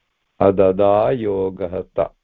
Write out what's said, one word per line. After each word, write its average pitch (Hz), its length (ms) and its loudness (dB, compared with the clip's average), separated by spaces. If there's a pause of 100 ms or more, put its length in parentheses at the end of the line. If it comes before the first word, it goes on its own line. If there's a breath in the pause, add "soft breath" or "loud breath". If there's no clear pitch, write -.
(400)
अददा 98 680 2
योगः 95 760 -4 (140)
त। - 260 -4